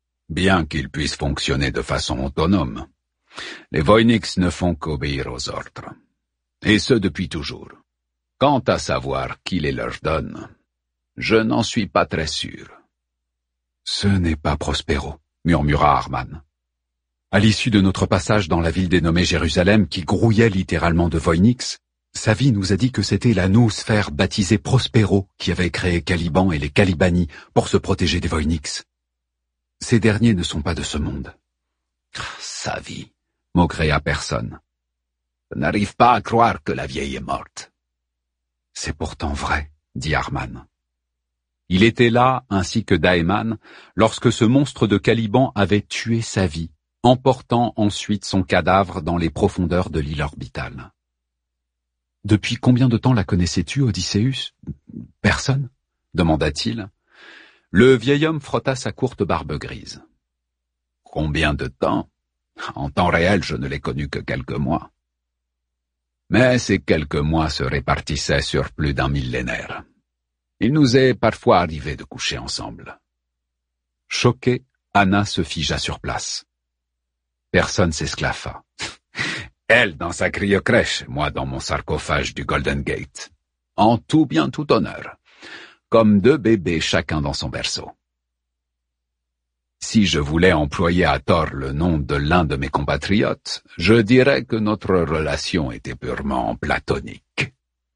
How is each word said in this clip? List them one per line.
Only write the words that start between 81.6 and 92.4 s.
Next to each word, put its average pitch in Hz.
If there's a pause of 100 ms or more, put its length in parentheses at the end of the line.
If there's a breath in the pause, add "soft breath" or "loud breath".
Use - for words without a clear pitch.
sarcophage 73
du 73
Golden 71
Gate. - (460)
En 113
tout 151
bien, 147
tout 147
honneur. - (720 loud breath)
Comme 107
deux 135
bébés 92
chacun 80
dans 71
son -
berceau. - (1900)
Si 107
je 78
voulais 78
employer 85
à 71
tort 80
le 67
nom 80
de 71
l'un 76